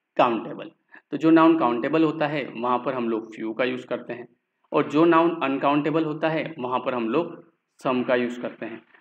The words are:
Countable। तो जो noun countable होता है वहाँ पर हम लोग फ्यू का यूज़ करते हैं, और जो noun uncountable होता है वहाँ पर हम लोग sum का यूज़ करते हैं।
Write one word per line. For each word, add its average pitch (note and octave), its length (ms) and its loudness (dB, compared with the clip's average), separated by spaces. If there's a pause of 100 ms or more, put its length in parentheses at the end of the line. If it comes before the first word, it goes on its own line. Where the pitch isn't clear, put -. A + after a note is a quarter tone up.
(180)
Countable। A#2 540 0 (400)
तो D3+ 60 -4
जो D#3 140 2
noun E3 280 8
countable C3+ 440 0
होता D3+ 240 -2
है D3 200 -6
वहाँ B2 300 -2
पर B2+ 160 -6
हम A#2+ 160 -4
लोग A2 260 -6
फ्यू A2 180 -8
का B2+ 100 -2
यूज़ B2+ 240 -4
करते A#2+ 260 -8
हैं, B2 140 -14 (440)
और D3+ 200 0
जो D3+ 140 4
noun E3+ 380 4
uncountable C#3+ 600 0
होता D#3 240 -4
है D#3 140 -2 (160)
वहाँ B2 200 -4
पर B2+ 140 -4
हम A#2 160 -4
लोग D3+ 340 -4 (360)
sum B2+ 240 -2
का B2+ 120 0
यूज़ B2 260 -2
करते A#2 240 -10
हैं। A2+ 160 -12 (200)